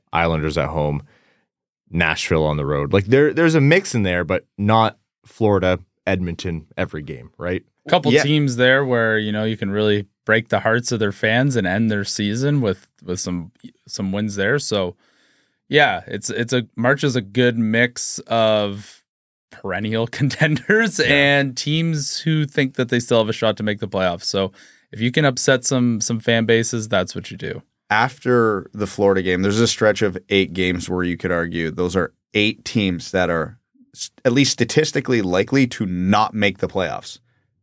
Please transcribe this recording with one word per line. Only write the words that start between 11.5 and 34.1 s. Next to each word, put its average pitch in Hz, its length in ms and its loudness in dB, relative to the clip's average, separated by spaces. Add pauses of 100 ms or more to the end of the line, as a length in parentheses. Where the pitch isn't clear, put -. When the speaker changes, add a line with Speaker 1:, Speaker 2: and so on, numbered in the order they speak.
Speaker 2:
and 104 100 0
end 107 240 0
their 104 140 -2
season 123 560 -2
with, 101 280 -2 (140)
with 90 200 -6
some, 90 320 -8 (340)
some 98 240 -6
wins 104 240 -4
there. 104 240 0
So, 98 380 -4 (720)
yeah, 127 360 2
it's, - 240 -8
it's 117 220 -4
a, 123 240 0
March 131 300 0
is 127 100 0
a 123 60 -2
good 117 360 0
mix 117 680 0
of 107 800 0 (440)
perennial 107 580 -4
<laughs> - 120 -10
contenders 160 800 0
Speaker 1:
Yeah. 135 60 0
Speaker 2:
and 143 500 2
teams 156 640 -4
who 156 260 0
think 139 300 -2
that 123 140 -2
they 120 100 2
still 117 200 2
have 110 100 2
a 113 40 -2
shot 110 240 0
to 117 60 -6
make 104 160 -4
the 104 80 -6
playoffs. 92 380 -2
So 95 260 -2 (400)
if 101 80 -12
you 120 100 0
can 151 140 0
upset 131 400 2
some, 123 380 2
some 113 180 -4
fan 117 260 2
bases, 113 440 0
that's 92 260 0
what - 160 -10
you 101 60 -14
do. - 240 -10 (280)
Speaker 3:
After 117 840 0
the 104 140 -4
Florida 98 340 2
game, 90 200 0
there's 101 200 0
a 117 60 4
stretch 107 340 2
of 95 160 0 (100)
eight 95 240 2
games 90 380 -2
where 90 140 -2
you 87 120 -2
could 90 160 -4
argue 85 400 -4
those 87 240 -4
are 90 180 -2 (200)
eight 104 320 0
teams 92 460 -2
that 90 180 0
are 80 300 -4 (340)
s-, - 160 -12 (160)